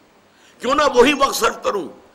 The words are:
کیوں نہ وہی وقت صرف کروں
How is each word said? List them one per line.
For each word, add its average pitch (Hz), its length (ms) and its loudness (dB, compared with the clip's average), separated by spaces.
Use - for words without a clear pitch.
کیوں 254 140 -2
نہ 302 60 0
وہی 247 200 4
وقت 254 220 0
صرف - 280 -4
کروں 175 240 -4